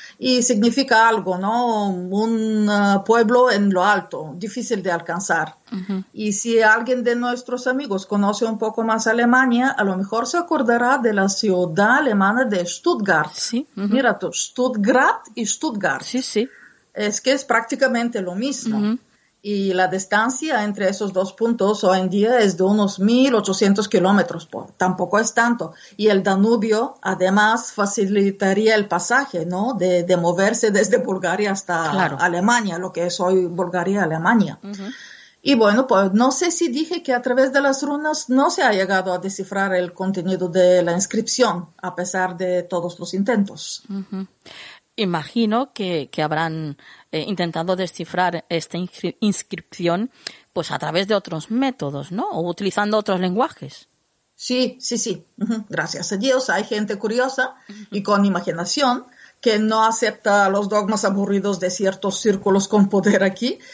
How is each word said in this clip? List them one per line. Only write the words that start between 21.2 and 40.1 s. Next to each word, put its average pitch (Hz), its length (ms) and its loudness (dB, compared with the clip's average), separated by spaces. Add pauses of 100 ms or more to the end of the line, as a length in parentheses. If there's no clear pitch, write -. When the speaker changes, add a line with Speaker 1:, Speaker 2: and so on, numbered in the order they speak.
Speaker 1:
puntos 214 520 0
hoy 185 160 4
en 185 100 0
día 220 300 2
es 196 160 2
de 185 80 0
unos 202 340 2
mil 240 380 4
ochocientos 196 520 2
kilómetros 190 580 2
por, - 260 -14
tampoco 185 480 0
es 220 120 -2
tanto. 233 400 0 (240)
Y 214 120 2
el 196 160 4
Danubio, 214 800 2
además, 196 720 2
facilitaría 202 1000 2
el 208 140 2
pasaje, 226 580 -2
¿no? 196 280 -2
De, 180 280 2
de 180 140 2
moverse 196 560 2
desde 208 260 4
Bulgaria 190 540 -2
hasta 165 400 -4
Speaker 2:
Claro. 170 280 0
Speaker 1:
Alemania, 185 580 0
lo 185 140 -8
que 170 140 -2
es 175 140 -4
hoy 185 260 2
Bulgaria, 180 560 -2
Alemania. 175 580 2
Speaker 2:
Ujú. 196 220 -14 (580)
Speaker 1:
Y 277 140 2
bueno, 226 320 4
pues, 190 260 2
no 247 200 4
sé 349 180 0
si 339 180 -2
dije 311 360 -4
que 262 100 0
a 240 80 -2
través 262 300 2
de 302 80 2
las 277 240 2
runas 294 440 -4
no 262 220 4
se - 140 0
ha 233 80 4
llegado 190 400 0
a 180 60 -2
descifrar 196 540 -4
el 180 220 0
contenido 185 540 -4